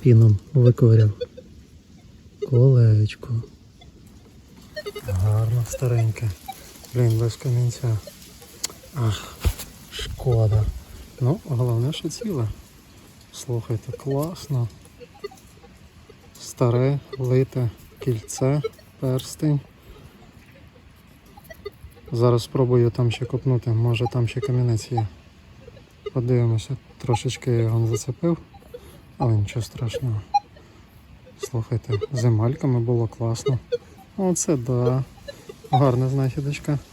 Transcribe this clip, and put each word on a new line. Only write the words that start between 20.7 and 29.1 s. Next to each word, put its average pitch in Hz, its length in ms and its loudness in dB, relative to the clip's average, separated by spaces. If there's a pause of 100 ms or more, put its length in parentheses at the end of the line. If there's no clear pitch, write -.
Зараз 120 300 4
спробую 123 480 2
там 120 200 0
ще 120 140 -6
копнути, 127 460 -2
може 117 420 0
там 120 160 0
ще 127 120 -6
камінець 123 520 0
є. 113 140 -2 (1080)
Подивимося, 120 640 0 (220)
трошечки - 520 -4
я 117 80 2
його 113 280 0
зацепив, 131 520 -2 (800)